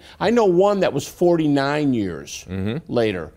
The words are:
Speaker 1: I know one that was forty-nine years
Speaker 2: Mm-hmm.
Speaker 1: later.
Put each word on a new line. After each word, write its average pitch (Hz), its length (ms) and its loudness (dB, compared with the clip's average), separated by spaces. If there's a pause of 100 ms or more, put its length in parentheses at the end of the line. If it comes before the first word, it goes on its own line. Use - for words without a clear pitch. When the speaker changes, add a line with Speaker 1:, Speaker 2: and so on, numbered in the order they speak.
(200)
Speaker 1:
I 165 80 0
know 233 160 4
one 196 360 4
that 135 120 0
was 135 160 -6
forty-nine 147 880 2
years 87 560 -6
Speaker 2:
Mm-hmm. 107 420 -6
Speaker 1:
later. 104 440 -2